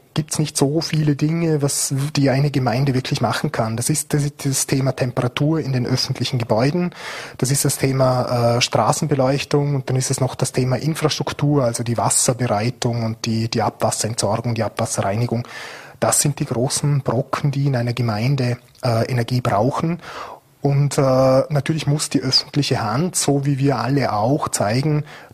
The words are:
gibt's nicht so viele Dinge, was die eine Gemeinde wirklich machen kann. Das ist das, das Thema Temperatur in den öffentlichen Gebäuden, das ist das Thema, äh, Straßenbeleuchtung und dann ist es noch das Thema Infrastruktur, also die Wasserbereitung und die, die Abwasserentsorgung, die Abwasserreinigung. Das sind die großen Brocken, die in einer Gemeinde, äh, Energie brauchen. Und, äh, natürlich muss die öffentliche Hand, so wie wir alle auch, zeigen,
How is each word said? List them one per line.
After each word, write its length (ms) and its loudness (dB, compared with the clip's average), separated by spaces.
gibt's 260 -2
nicht 200 -2
so 240 2
viele 340 0
Dinge, 460 0
was 320 -2
die 120 4
eine 220 2
Gemeinde 420 2
wirklich 300 -2
machen 280 0
kann. 280 -2
Das 100 -2
ist 240 -2
das, 240 2
das 300 -2
Thema 280 0
Temperatur 680 0
in 120 -2
den 140 0
öffentlichen 520 -2
Gebäuden, 520 0
das 120 2
ist 140 0
das 140 0
Thema, 800 2
äh, 40 0
Straßenbeleuchtung 1160 2
und 120 -4
dann 80 0
ist 140 0
es 100 -2
noch 140 0
das 180 -2
Thema 240 0
Infrastruktur, 880 0
also 180 -2
die 140 -2
Wasserbereitung 1080 0
und 200 -4
die, 240 0
die 140 -2
Abwasserentsorgung, 920 -2
die 100 0
Abwasserreinigung. 840 -2
Das 220 2
sind 200 0
die 60 -4
großen 540 0
Brocken, 520 -2
die 140 0
in 100 0
einer 180 -2
Gemeinde, 640 0
äh, 260 0
Energie 300 0
brauchen. 600 0
Und, 320 2
äh, 20 6
natürlich 380 -2
muss 240 0
die 100 2
öffentliche 600 0
Hand, 320 0
so 320 0
wie 140 0
wir 180 2
alle 340 0
auch, 360 0
zeigen, 560 0